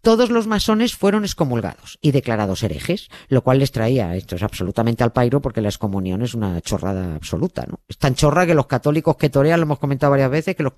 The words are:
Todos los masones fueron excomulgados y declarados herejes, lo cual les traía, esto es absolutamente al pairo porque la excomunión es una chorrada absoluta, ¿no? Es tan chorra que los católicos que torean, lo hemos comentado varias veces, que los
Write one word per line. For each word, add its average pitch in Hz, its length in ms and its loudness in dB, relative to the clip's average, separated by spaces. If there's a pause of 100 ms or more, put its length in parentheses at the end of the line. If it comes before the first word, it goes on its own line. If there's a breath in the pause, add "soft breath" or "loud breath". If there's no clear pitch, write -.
Todos 226 300 4
los 233 160 2
masones 220 480 0
fueron 208 280 2
excomulgados 123 800 -4
y 147 100 4
declarados 110 520 0
herejes, 104 460 -4 (180 loud breath)
lo 127 160 2
cual 131 160 4
les 135 120 2
traía, 113 440 0
esto 92 220 -6
es 82 40 -10
absolutamente 107 640 -2
al 113 80 2
pairo 127 300 0
porque 117 200 -4
la 104 80 -2
excomunión 98 540 -4
es 117 100 -4
una 98 280 -4
chorrada 92 540 -4
absoluta, 76 540 -6
¿no? - 180 -14
Es - 100 -16
tan 131 180 0
chorra 156 320 2
que 170 80 2
los 139 120 2
católicos 147 500 0
que 151 120 0
torean, 156 300 2
lo 165 60 0
hemos 151 140 -2
comentado 139 320 0
varias 135 200 2
veces, 160 240 -2
que - 80 -4
los 131 140 -2